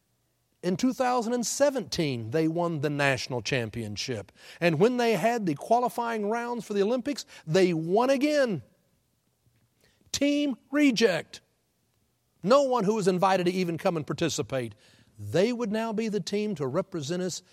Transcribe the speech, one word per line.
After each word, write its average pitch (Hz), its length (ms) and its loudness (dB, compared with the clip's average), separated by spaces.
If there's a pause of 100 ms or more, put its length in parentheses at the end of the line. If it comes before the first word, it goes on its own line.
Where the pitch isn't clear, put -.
(600)
In 180 140 -2
two 254 160 0
thousand 247 400 0
and 247 140 -2
seventeen, 151 840 -2
they 160 140 2
won 165 360 -2
the 151 80 -2
national 139 500 0
championship. 110 880 -6 (300)
And 165 180 2
when 240 200 4
they 233 140 2
had 220 340 0
the 156 80 0
qualifying 233 720 -2
rounds 233 380 -4
for 214 80 -6
the 202 80 4
Olympics, 247 420 -2 (220)
they 180 260 4
won 180 380 2
again. 269 520 2 (1500)
Team 285 440 0 (140)
reject. 226 720 2 (1000)
No 262 220 4
one 247 200 0
who 208 120 2
was 190 120 0
invited 185 380 2
to 185 60 4
even 175 260 -2
come 180 180 0
and 151 100 -4
participate. 135 680 -4 (440)
They 143 340 2
would 233 180 -4
now 220 220 -2
be 220 160 -2
the 208 120 -2
team 208 360 -4
to 139 100 -4
represent 170 560 -4
us 180 200 -6 (100)